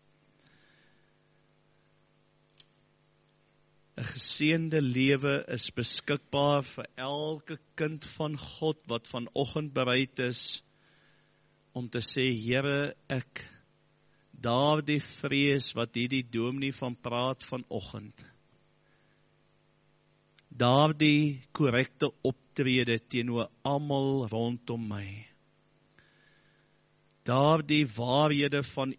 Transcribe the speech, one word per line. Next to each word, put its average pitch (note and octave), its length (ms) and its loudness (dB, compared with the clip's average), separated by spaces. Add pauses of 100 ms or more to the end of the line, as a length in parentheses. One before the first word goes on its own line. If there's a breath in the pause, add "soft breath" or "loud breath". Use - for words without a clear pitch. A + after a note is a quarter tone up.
(4000 soft breath)
'n A#2+ 80 -8
Geseënde D#3 760 0
lewe C3+ 680 2
is - 220 -6
beskikbaar C#3+ 920 0
vir A#2+ 220 -12 (100)
elke D3 640 -8 (180)
kind D#3 280 -4
van D3+ 320 -6
God D#3 420 -4 (100)
wat A#2 200 -4
vanoggend C3+ 640 -4
bereid B2+ 460 2
is - 440 -4 (1120 soft breath)
om B2 160 -8
te A#2+ 120 -4
sê, B2+ 340 2
"Here, C#3 600 0 (120)
ek, - 480 -8 (800 soft breath)
daardie C#3+ 640 2
vrees C#3 760 0
wat A#2 200 -4
hierdie B2 320 -2
dominee C3 480 -2
van B2 200 -6
praat B2+ 520 -4
vanoggend, G#2+ 760 -10 (2250 soft breath)
daardie D3 880 4 (160)
korrekte C3 540 2 (140)
optrede B2+ 760 0 (100)
teenoor A#2+ 400 -2 (160)
almal C#3 640 0
rondom A#2 600 -4
my, G2+ 200 -6 (2250 soft breath)
daardie D3+ 600 4 (100)
waarhede C#3+ 680 2
van C3 360 -6